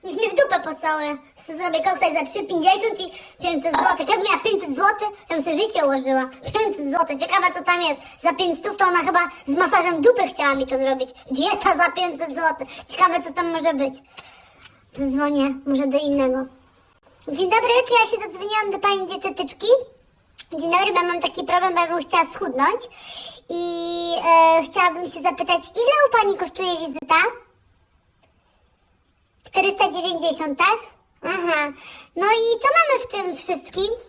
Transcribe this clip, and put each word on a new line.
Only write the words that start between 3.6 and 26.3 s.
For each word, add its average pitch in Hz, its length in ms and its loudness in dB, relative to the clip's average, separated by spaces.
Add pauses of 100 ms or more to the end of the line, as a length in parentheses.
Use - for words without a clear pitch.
złotych. 349 280 2
Jakbym 403 180 0
miała 403 180 2
pięćset 359 320 -2
złotych, 415 320 2 (220)
ja 330 60 -2
bym 285 80 -4
se 339 80 -2
życie 349 340 0
ułożyła. 262 380 0 (300)
Pięćset 415 400 0
złotych. 302 260 -2
Ciekawe, 359 340 2
co 359 100 -10
tam 359 180 2
jest. 320 180 -2 (220)
Za 339 100 2
pięć 349 280 0
stów 415 160 -6
to 392 80 2
ona 349 140 4
chyba 349 300 2 (200)
z 277 140 0
masażem 339 400 2
dupy 392 260 6
chciała 277 260 0
mi 262 120 -2
to 262 120 -2
zrobić. 269 320 -2 (200)
Dieta 359 460 2
za 349 160 2
pięćset 330 460 -4
złotych. 311 300 -2 (200)
Ciekawe, 359 340 2
co 311 100 -10
tam 339 200 -2
może 320 220 0
być. 262 200 -2 (1040)
Zadzwonię 277 560 0 (120)
może 277 200 0
do 269 120 0
innego. 277 400 0 (880)
Dzień 330 220 -2
dobry, 466 240 4 (120)
czy 466 140 0
ja 440 100 4
się 480 60 0 (100)
dodzwoniłam 403 440 -4
do 392 80 -4
pani 392 280 0
dietetyczki? 381 600 -6 (840)
Dzień 330 180 -4
dobry, 370 240 2
bo 349 80 4
mam 349 180 -2
taki 349 240 -4
problem, 359 300 0
bo 339 60 2
ja 339 60 2
bym 330 160 -4
chciała 330 320 2
schudnąć 311 480 0 (680)
i, 339 640 -2 (120)
e, 330 380 8
chciałabym 349 460 0
się 302 120 -10
zapytać, 349 380 0 (140)
ile 480 180 2 (160)
u - 40 2 (100)
pani 403 160 2